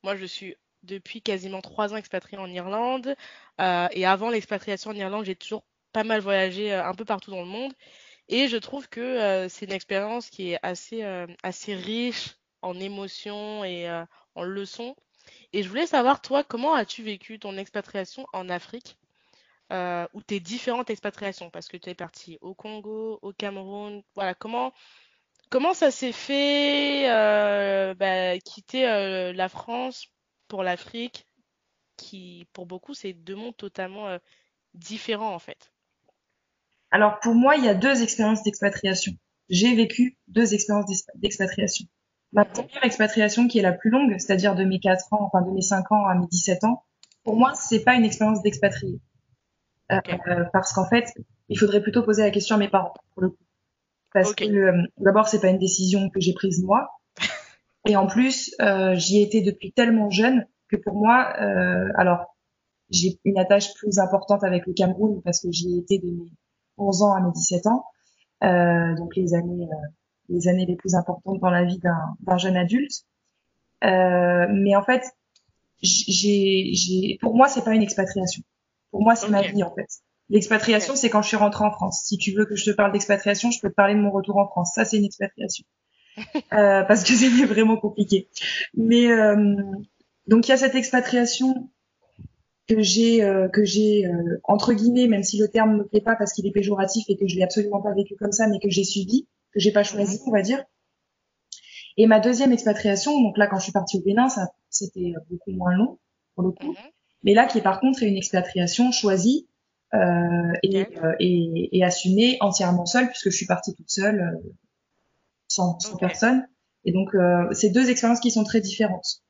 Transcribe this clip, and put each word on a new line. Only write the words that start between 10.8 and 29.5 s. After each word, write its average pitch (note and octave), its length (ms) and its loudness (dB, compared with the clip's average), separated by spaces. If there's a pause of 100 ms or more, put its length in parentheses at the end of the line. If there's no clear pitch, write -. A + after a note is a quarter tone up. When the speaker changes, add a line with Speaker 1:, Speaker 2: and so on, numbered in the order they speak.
Speaker 1:
euh, F#3 220 -10 (160)
assez F#3 320 -12
riche A3 640 -8 (260)
en F3+ 160 -12
émotions G#3 840 -12
et, F3 260 -10
euh, E3+ 140 -10 (320)
en E3+ 80 -10
leçons. G3 500 -12 (600)
Et G3+ 100 -4
je F#3 60 -8
voulais C#4+ 180 -4
savoir, C4+ 340 0
toi, C#4 220 -2
comment C#4 300 -4
as-tu A#3+ 280 -4
vécu G#3+ 380 -14
ton G3 160 -14
expatriation G3 800 -12
en F#3 160 -12
Afrique, F3+ 480 -12 (720)
euh, F3+ 420 -8
ou G#3+ 80 -18
tes G3+ 200 -8
différentes A#3+ 480 -8
expatriations, G3 600 -10
parce E3+ 200 -18
que F3+ 80 -18
tu F3 120 -18
es F3+ 60 -14
partie E3 460 -18
au F#3 140 -18
Congo, G#3+ 680 -14
au G3+ 100 -16
Cameroun, G3+ 720 -14 (120)
voilà, F#3+ 180 -6
comment, A#3+ 400 -8 (760)
comment D4+ 240 0
ça D#4 180 2
s'est B3+ 200 -8
fait, C#4+ 1000 0
euh, G3+ 840 0
bah, F#3 460 -2
quitter, - 500 -6
euh, F#3+ 420 -4
la F#3 160 -4
France B3 600 -10 (420)